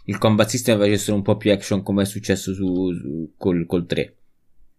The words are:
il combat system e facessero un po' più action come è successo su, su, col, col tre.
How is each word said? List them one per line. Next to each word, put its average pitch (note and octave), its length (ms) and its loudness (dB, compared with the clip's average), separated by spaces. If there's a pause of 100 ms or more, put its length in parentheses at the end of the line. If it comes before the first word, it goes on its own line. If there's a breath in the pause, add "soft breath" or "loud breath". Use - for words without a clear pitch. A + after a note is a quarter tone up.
il G2 140 -4
combat G#2+ 280 4
system A#2+ 300 2
e G2+ 80 4
facessero G#2 320 2
un G2 60 -2
po' G#2 120 2
più G#2+ 160 2
action G2 300 0
come G2 220 0
è - 20 0
successo F#2+ 480 -4
su, F#2 400 -2
su, D#2 420 -8
col, F2 300 0
col F2 220 -2
tre. - 300 -4 (600)